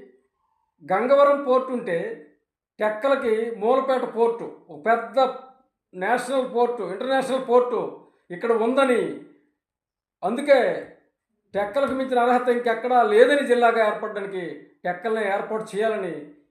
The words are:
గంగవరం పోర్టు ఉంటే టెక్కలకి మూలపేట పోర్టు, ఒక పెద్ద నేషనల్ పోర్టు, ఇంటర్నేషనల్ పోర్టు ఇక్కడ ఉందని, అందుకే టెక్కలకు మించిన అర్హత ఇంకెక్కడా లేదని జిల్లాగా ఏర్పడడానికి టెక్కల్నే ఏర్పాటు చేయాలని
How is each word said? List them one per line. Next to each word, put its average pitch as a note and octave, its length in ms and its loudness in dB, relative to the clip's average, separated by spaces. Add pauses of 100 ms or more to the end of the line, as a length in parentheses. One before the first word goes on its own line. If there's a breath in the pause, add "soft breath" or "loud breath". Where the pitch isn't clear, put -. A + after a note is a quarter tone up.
(840)
గంగవరం C#4 640 4
పోర్టు B3+ 320 0
ఉంటే F3+ 180 -4 (840)
టెక్కలకి A3+ 540 0 (280)
మూలపేట B3+ 420 0 (140)
పోర్టు, A3+ 260 0 (280)
ఒక D3 60 -18 (100)
పెద్ద A3+ 300 0 (840)
నేషనల్ B3 520 -2
పోర్టు, A#3 280 0 (100)
ఇంటర్నేషనల్ B3+ 580 -2
పోర్టు A#3+ 300 2 (540 soft breath)
ఇక్కడ A#3 180 0 (140)
ఉందని, B3+ 360 4 (1300)
అందుకే C4+ 320 4 (920)
టెక్కలకు B3 440 -2
మించిన B3+ 280 0
అర్హత B3 220 2 (100)
ఇంకెక్కడా A#3+ 420 2 (140)
లేదని C#4 360 6
జిల్లాగా A#3 380 4
ఏర్పడడానికి G3 560 -8 (420)
టెక్కల్నే A3 380 -4 (100)
ఏర్పాటు A3 380 -6
చేయాలని G3+ 420 -4 (360)